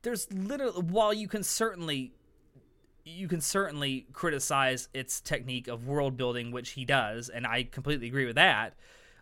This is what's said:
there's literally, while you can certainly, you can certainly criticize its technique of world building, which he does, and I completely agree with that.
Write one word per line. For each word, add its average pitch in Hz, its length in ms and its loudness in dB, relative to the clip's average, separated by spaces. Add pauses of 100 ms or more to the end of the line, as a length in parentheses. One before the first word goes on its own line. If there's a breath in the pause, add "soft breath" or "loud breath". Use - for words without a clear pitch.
there's 233 320 -4
literally, 202 480 -2
while 208 320 4
you 208 160 -4
can 214 120 -4
certainly, 170 720 -2 (920)
you 170 240 -8
can 170 100 2
certainly 147 720 0
criticize 135 800 2
its - 280 -6
technique 127 480 -4
of 117 180 -6
world 139 300 2
building, 120 340 0
which 120 200 -6
he 131 120 -8
does, 120 460 2
and 120 180 -4
I 120 160 0
completely 135 440 -2
agree 131 180 0
with 117 100 -2
that. 131 400 6 (460 loud breath)